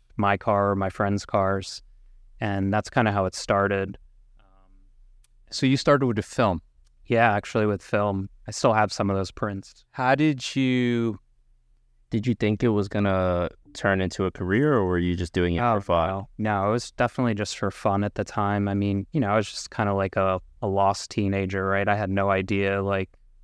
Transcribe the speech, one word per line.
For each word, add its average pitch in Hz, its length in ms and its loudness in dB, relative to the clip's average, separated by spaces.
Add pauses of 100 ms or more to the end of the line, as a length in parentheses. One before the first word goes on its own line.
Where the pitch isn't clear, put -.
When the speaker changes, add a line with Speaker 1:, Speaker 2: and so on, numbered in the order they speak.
(180)
Speaker 1:
my 101 200 2
car 101 340 2
or 98 40 0
my 98 140 -2
friends' 101 360 -2
cars. 98 580 -2 (560)
And 98 340 -2
that's 107 160 -2
kinda 110 220 2
how 101 140 0
it 92 100 -4
started. 98 600 0 (1500)
Speaker 2:
So - 140 -2
you 131 120 4
started 139 300 4
with 107 100 0
the 104 60 0
film? 95 380 0 (440)
Speaker 1:
Yeah, 113 260 4
actually 107 360 0
with 101 140 -2
film. 101 460 -2 (200)
I 110 40 -12
still 117 220 2
have 107 180 2
some 98 180 -2
of 98 60 0
those 95 160 -2
prints. - 600 -8
Speaker 2:
How 131 240 2
did 143 400 0
you 123 640 0 (920)
Speaker 3:
Did 117 180 -2
you 117 80 2
think 104 280 0
it 120 60 4
was 104 180 2
gonna 92 640 0 (240)
turn 98 260 0
into 92 260 -2
a 90 60 -2
career, 113 420 0
or 104 120 2
were 90 140 0
you 87 160 0
just 87 180 -6
doing 87 220 2
it 85 60 0
Speaker 1:
Oh, 117 180 2
Speaker 3:
for - 20 -10
fun? 85 280 2
Speaker 1:
no. 95 280 -8
No, 104 320 0
it - 40 2
was - 180 -4
definitely 120 420 -2
just 101 240 -6
for 98 140 -2
fun 101 320 0
at 104 100 -4
the 104 100 -4
time. 101 440 -2
I 101 80 -2
mean, 101 380 -2
you 160 60 0
know, 101 120 0
I 107 40 2
was 110 140 0
just - 220 -12
kinda 104 240 -2
like 98 200 -2
a, 95 240 0 (220)
a 113 60 -4
lost 98 420 0
teenager, 98 560 -2
right? 98 220 0
I 101 80 2
had 104 160 -2
no 98 180 2
idea, 98 540 0
like, 98 260 -2 (340)